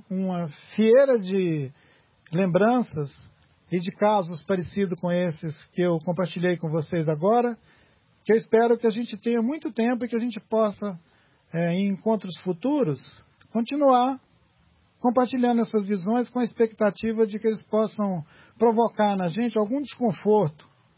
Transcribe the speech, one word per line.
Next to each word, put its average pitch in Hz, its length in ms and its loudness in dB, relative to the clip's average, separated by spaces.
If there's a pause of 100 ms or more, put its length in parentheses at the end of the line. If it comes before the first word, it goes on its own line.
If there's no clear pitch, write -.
uma 185 380 -4 (280)
fieira 247 440 6
de 180 520 -2 (600)
lembranças 185 800 0 (600)
e 175 80 0
de 180 120 -6
casos 190 520 0
parecidos 185 560 -4
com 180 120 -4
esses 170 560 -4
que - 140 -4
eu 175 180 2
compartilhei 180 580 -2
com 165 120 -6
vocês 160 380 -2
agora, 220 500 2 (680)
que 208 80 4
eu 226 40 6
espero 226 400 4
que 233 80 -2
a 226 60 2
gente 226 260 -6
tenha 233 240 0
muito 277 300 -4
tempo 233 320 -2
e 233 60 -4
que 240 60 -2
a 233 40 -2
gente 226 220 -6
possa, 208 580 -2 (540)
é, 170 200 0
em 196 140 0
encontros 196 520 -4
futuros, 185 600 -2 (520)
continuar 262 680 2 (800)
compartilhando 240 640 2
essas 208 260 -2
visões 208 420 -2
com 247 100 -6
a 247 40 0
expectativa 220 840 -2
de 208 140 -4
que 226 80 -4
eles 220 160 -2
possam 208 600 -2 (360)
provocar 214 560 2
na 185 140 -2
gente 226 280 -4
algum 214 240 0
desconforto. 214 880 0 (280)